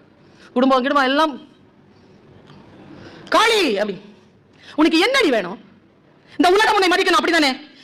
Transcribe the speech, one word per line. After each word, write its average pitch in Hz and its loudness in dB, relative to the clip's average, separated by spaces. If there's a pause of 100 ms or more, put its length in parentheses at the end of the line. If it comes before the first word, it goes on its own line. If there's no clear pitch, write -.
(540)
குடும்பம் 262 2
கிடும்பம் 277 0
எல்லாம், 277 -2 (1800)
"காளி" 392 0
அப்படி, 196 -6 (720)
"உனக்கு 320 2
என்னடி 480 0
வேணும்? 196 -4 (800)
இந்த 359 2
உலகம் 427 2
உன்னை 370 0
மதிக்கணும், 359 0
அப்படிதானே? 302 0 (240)